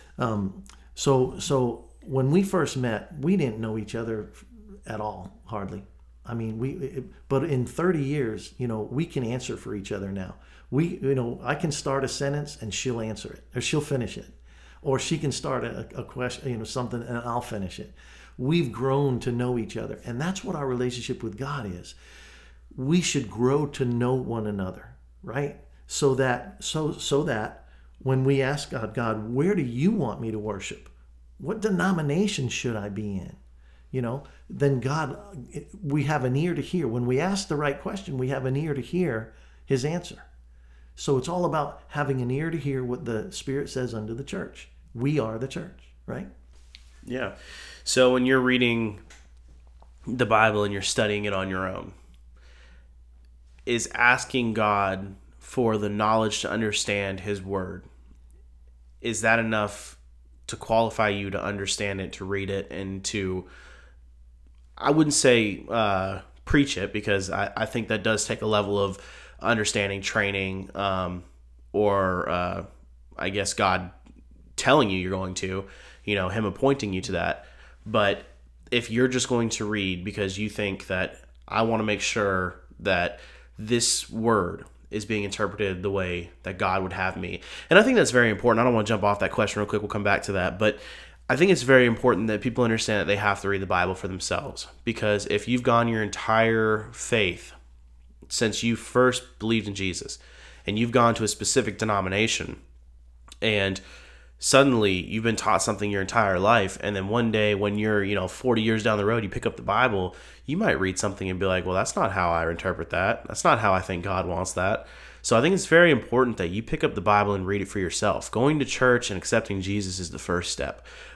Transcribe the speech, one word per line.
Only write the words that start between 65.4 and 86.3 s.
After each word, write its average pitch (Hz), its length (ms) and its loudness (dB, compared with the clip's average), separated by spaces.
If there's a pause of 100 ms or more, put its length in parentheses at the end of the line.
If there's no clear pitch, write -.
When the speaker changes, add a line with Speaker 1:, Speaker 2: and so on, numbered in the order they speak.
Speaker 2:
uh, 98 520 0 (240)
preach 143 320 4
it, 95 160 -4
because 98 380 0
I, 98 260 -2
I 110 100 -2
think 113 220 -4
that 107 140 -2
does 107 240 0
take 117 160 -4
a 113 40 0
level 101 320 2
of 98 200 -2 (420)
understanding, 104 600 0
training, 98 760 -2
um, 92 480 -2 (480)
or, 95 560 2
uh, 90 360 -2 (540)
I 95 120 -4
guess 98 240 -2
God 92 360 2 (640)
telling 127 340 4
you 95 100 0
you're 92 120 -2
going 92 240 -4
to, 95 300 -4 (400)
you 104 100 0
know, 92 140 2
him 107 160 -2
appointing 110 480 0
you 92 100 -2
to 95 100 -6
that. 85 340 -2 (380)
But 107 380 0 (480)
if 117 200 0
you're 123 180 4
just 127 200 0
going 117 220 2
to 110 140 -4
read 95 400 -2
because 95 340 -4
you 107 100 -4
think 98 380 -4
that, 92 320 -4 (300)
"I 110 140 2
wanna 113 200 2
make 104 180 0
sure 95 600 0 (200)
that 90 380 2 (400)
this 117 500 0
word 104 560 0 (260)
is 104 140 -6
being 104 200 -2
interpreted 98 580 -2
the 101 80 0
way 90 400 -2 (140)